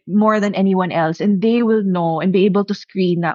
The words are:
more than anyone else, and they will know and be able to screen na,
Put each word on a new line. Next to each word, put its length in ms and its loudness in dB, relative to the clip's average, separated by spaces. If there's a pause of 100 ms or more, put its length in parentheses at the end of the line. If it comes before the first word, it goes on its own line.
more 320 2
than 140 -2
anyone 380 0
else, 280 -2
and 220 0
they 220 2
will 200 2
know 380 -2
and 100 0
be 140 2
able 200 2
to 80 -6
screen 480 -4
na, 140 -2